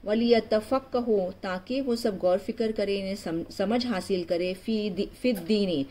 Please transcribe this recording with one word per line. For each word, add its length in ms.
ولیتفقہوا، 1200
تاکہ 400
وہ 140
سب 160
غور 240
فکر 300
کریں، 260
انہیں 140
سم-، 340
سمجھ 360
حاصل 380
کرے، 300
فی 260
دی-، 320
فی 80
الدین، 600